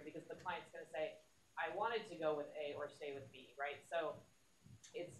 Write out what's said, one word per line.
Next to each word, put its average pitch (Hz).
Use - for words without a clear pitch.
because 165
the -
client's 165
gonna 165
say, 156
"I 165
wanted 214
to 180
go 156
with 143
A 147
or 147
stay 139
with 120
B," 127
right? 143
So 160
it's -